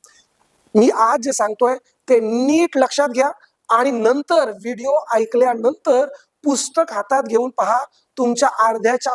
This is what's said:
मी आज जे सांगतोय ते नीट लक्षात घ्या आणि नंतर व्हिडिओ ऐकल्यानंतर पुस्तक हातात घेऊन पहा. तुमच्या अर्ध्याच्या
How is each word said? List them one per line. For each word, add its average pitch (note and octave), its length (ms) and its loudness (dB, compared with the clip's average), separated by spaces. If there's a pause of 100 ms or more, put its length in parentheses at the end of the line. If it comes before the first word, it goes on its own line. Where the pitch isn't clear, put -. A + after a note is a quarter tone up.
(760)
मी A3+ 160 6
आज D4 300 2
जे C#4 120 -4
सांगतोय A#3 440 -2 (320)
ते A#3+ 120 4
नीट C4 560 0
लक्षात C4+ 320 0
घ्या C4 220 0 (380)
आणि A#3 220 2
नंतर C4 600 0
व्हिडिओ A#3 460 -4 (180)
ऐकल्यानंतर A#3+ 920 0 (380)
पुस्तक D4 480 -2
हातात B3 300 -2
घेऊन A#3 280 -2
पहा. A#3 340 -2 (340)
तुमच्या A#3+ 500 0
अर्ध्याच्या A3+ 460 -2